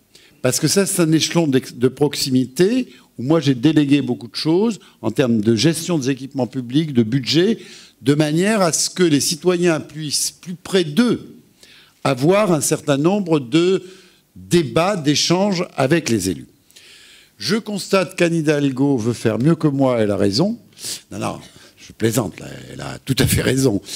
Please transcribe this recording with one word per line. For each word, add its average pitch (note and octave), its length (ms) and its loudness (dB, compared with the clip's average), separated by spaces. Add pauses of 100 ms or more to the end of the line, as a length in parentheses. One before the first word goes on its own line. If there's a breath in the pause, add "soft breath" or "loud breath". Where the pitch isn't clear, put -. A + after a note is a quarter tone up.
(400 soft breath)
Parce B2+ 200 -2
que D3+ 80 0
ça, F#3+ 180 2
c'est - 160 0
un D#3+ 80 2
échelon D#3+ 380 2
d'ex-, C3 260 0
de B2 140 2
proximité C#3+ 1040 0 (260 loud breath)
où A#2 60 -8
moi, D#3+ 160 4
j'ai C3+ 160 2
délégué D3 440 4
beaucoup A#2+ 280 -6
de - 80 -14
choses F#3 420 0 (220 soft breath)
en A2 100 -4
termes A#2 300 0
de A2+ 160 2
gestion D#3+ 420 0
des C3 120 -2
équipements C3 360 -6
publics, C3+ 460 -4
de A#2+ 100 2
budget, C3+ 560 0 (440 loud breath)
de C3+ 120 2
manière E3 460 0
à E3 120 2
ce - 160 -2
que - 140 -2
les D3+ 180 4
citoyens F3 600 0
puissent, - 500 -6
plus - 240 -14
près F3+ 300 -2
d'eux, F3+ 500 0 (720 soft breath)
avoir E3+ 480 2
un D3+ 80 2
certain D3 360 -2
nombre E3+ 440 2
de E3 420 0 (540 loud breath)
débats, D#3+ 600 0
d'échanges E3+ 720 0 (100)
avec C#3+ 320 0
les F#2+ 220 0
élus. C2 160 -8 (920 loud breath)
Je E3+ 180 -2
constate F#3+ 580 -2
qu'Anne E3+ 220 2
Hidalgo C#3+ 600 0
veut A#2 160 -2
faire A2 280 0
mieux D#3+ 160 4
que - 100 -2
moi, C3+ 340 2
elle G#2 120 2
a G2 40 0
raison. A2+ 440 0 (500 loud breath)
Non, G2 80 -12
non, F2+ 220 -6 (360 loud breath)
je - 160 -20
plaisante, A2 460 -2
là, - 80 -16 (260)
elle C3 80 -14
a C#3 240 -12
tout C3+ 140 -4
à - 80 2
fait - 160 0
raison. B2 400 2 (140)